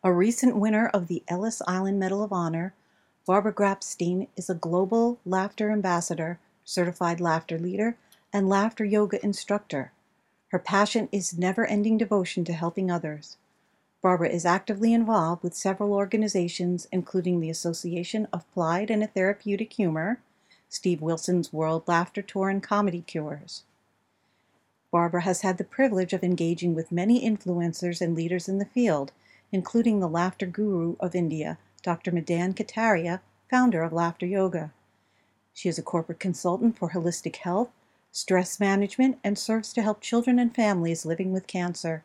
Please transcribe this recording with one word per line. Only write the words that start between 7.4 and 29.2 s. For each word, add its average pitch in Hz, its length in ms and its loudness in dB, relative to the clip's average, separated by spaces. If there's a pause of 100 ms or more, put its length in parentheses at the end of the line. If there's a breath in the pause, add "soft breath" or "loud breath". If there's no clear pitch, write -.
leader, 196 380 -2 (340 soft breath)
and 196 160 2
laughter 208 380 2
yoga 208 380 2
instructor. 202 680 -4 (580)
Her 180 100 -2
passion 226 520 2
is 175 260 -4
never-ending 208 600 2
devotion 190 480 0
to 175 80 -4
helping 170 360 -2
others. 156 460 -6 (680)
Barbara 180 280 4
is 175 160 -2
actively 202 480 2
involved 208 500 2
with 175 100 -2
several 202 400 -2
organizations, 190 960 0
including 180 520 0
the 160 80 -4
Association 175 840 -4
of 175 200 -8
Applied 180 380 -2
and 208 240 -2
Therapeutic 202 600 -2
Humor, 175 480 -2 (480 soft breath)
Steve 175 320 -2
Wilson's 165 500 0
World 160 340 0
Laughter 175 360 0
Tour, 190 260 -4
and 196 160 0
Comedy 202 380 0
Cures. 151 640 -10 (1300)
Barbara 170 340 2
has 175 180 0
had 185 160 0
the 180 80 -4
privilege 202 480 0
of 185 100 -2
engaging 170 500 2
with 160 200 -4
many 220 360 2
influencers 175 680 -2
and 170 160 0
leaders 170 320 -2
in 190 100 -2
the 202 80 -2
field, 165 460 0 (400 soft breath)